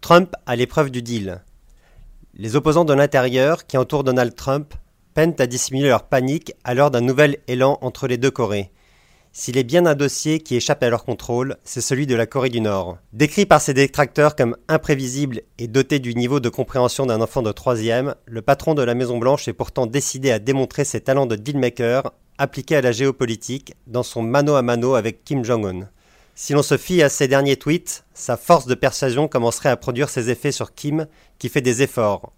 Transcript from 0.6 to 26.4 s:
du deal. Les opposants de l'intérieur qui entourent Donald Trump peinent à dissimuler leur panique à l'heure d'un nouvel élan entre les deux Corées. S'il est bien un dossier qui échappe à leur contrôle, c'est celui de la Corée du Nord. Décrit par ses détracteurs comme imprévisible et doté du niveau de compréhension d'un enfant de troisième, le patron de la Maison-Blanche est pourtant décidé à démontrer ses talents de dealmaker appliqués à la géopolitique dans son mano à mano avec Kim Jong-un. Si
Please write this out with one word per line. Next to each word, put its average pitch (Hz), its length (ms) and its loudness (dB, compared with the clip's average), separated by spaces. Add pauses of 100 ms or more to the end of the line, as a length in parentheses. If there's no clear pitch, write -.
du 123 100 -6
deal. 101 420 -8 (880)
Les 107 220 -6
opposants 151 300 2
de 151 80 2
l'intérieur 135 760 2
qui - 100 -2
entourent 135 280 0
Donald 123 280 2
Trump 143 400 -4 (400)
peinent 160 260 2
à 131 60 4
dissimuler 131 440 -2
leur 113 140 4
panique 135 500 -2 (100)
à 123 100 -4
l'heure 143 160 4
d'un 123 120 0
nouvel 139 380 2 (100)
élan 131 320 2
entre 127 260 -6
les 123 80 0
deux 127 160 0
Corées. 101 400 -2 (600)
S'il - 240 -6
est 135 80 2
bien 170 200 4
un 156 100 4
dossier 143 440 -2
qui 143 160 -6
échappe 123 280 0
à 120 60 2
leur 117 140 -2
contrôle, 123 640 -4
c'est - 160 -8
celui 139 260 -2
de 127 80 2
la 113 120 0
Corée 135 220 -2
du 117 120 -2
Nord. 95 360 -2 (140)
Décrit 147 340 2
par 160 140 6
ses - 140 -2
détracteurs 143 640 2
comme 120 180 0 (140)
imprévisible 135 720 -2 (160)
et 117 100 -10
doté 135 320 0
du 120 160 -6
niveau 123 240 0
de 120 80 -2
compréhension 123 580 0
d'un 113 140 0
enfant 113 220 -2
de 110 100 -2
troisième, 120 720 -2
le 113 180 -12
patron 139 340 0
de 143 80 0
la 120 120 0
Maison-Blanche 123 540 0
est 110 40 -6
pourtant - 320 -4
décidé 131 460 -2
à 110 80 0
démontrer 135 460 -2
ses - 160 -6
talents 135 240 0
de 117 100 -2
dealmaker 123 800 -2 (240)
appliqués 139 400 -2
à 139 40 2
la 123 120 2
géopolitique 123 800 -4 (120)
dans 123 180 -4
son - 180 -8
mano 139 340 2
à 135 60 4
mano 120 340 0
avec 110 300 -2
Kim 139 180 -2
Jong-un. 101 460 -4 (460)
Si - 180 -8